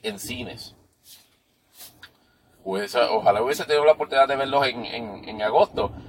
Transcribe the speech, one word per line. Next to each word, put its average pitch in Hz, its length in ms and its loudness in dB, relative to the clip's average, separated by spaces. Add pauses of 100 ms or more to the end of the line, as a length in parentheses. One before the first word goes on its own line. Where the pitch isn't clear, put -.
en 104 160 -8
cines. - 560 -12 (1900)
Pues, 95 320 -6
ojalá 107 480 2
hubiese 139 220 -2
tenido 147 200 2
la 156 80 8
oportunidad 139 360 4
de 139 80 0
verlos 135 300 0
en, 120 200 -4
en, 110 420 -12
en 107 140 -8
agosto, 113 480 2 (180)